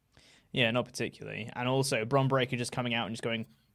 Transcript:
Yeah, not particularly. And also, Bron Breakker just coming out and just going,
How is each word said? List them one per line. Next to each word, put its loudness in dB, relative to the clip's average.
Yeah, 4
not 2
particularly. -8
And -2
also, 2
Bron 4
Breakker 2
just -4
coming -2
out 0
and -6
just -10
going, -2